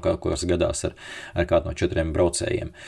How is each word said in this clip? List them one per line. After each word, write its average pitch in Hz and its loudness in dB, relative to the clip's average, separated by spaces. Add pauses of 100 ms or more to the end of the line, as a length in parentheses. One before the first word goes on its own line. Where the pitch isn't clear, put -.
kaut 85 0
kas 82 -2
gadās 87 2
ar, 80 -4 (400)
ar 87 2
kādu 82 4
no - -4
četriem 80 0
braucējiem. 87 0 (180)